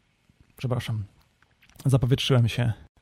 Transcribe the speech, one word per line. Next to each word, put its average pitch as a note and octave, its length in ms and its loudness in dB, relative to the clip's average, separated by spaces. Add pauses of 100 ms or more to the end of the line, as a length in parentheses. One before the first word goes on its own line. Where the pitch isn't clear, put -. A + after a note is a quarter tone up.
(560)
przepraszam, A#2+ 480 -6 (840)
zapowietrzyłem B2+ 640 2
się. G2+ 260 -2 (280)